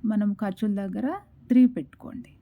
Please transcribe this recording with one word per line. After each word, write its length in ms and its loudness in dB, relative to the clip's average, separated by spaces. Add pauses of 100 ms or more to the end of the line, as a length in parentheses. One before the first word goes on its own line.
(100)
మనం 180 0 (140)
ఖర్చుల 380 -4
దగ్గర 260 -6 (440)
త్రీ 120 8 (140)
పెట్టుకోండి. 640 -14